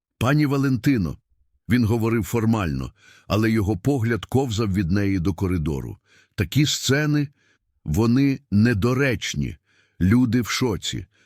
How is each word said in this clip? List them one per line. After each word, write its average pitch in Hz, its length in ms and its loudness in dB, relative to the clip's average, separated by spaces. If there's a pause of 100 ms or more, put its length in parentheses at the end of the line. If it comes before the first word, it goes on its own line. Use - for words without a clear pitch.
(180)
"Пані 143 280 2
Валентино", 131 720 0 (520)
він 123 160 4
говорив 113 400 0
формально, 101 680 -2 (340)
але 110 240 0
його 107 260 0
погляд 117 480 -2
ковзав 117 500 -2
від 87 160 0
неї 98 280 0
до 90 160 -2
коридору. 76 640 -4 (360)
Такі 143 320 0
сцени, 147 600 0 (560)
вони 120 560 2 (100)
недоречні. 113 1080 0 (440)
Люди 120 400 4
в 107 80 -6
шоці. 107 580 -4 (200)